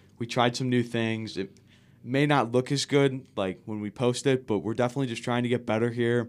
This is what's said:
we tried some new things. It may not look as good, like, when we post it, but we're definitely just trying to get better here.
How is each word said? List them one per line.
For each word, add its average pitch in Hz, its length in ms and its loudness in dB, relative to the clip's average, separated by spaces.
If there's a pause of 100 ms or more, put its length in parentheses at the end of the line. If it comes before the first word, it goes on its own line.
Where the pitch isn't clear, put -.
(200)
we 120 80 -4
tried 123 300 2
some 131 120 -2
new 123 140 4
things. 113 540 -4
It 95 200 -8 (460)
may 135 220 0
not 131 260 2
look 127 200 2
as 139 140 0
good, 135 400 2 (120)
like, 95 280 -2
when 107 140 -8
we 104 120 -4
post 123 360 -2
it, 131 200 0
but 104 120 2
we're 104 140 -2
definitely 123 340 -2
just 117 160 -8
trying 123 200 0
to 120 60 -2
get 120 160 0
better 117 260 0
here. 117 380 0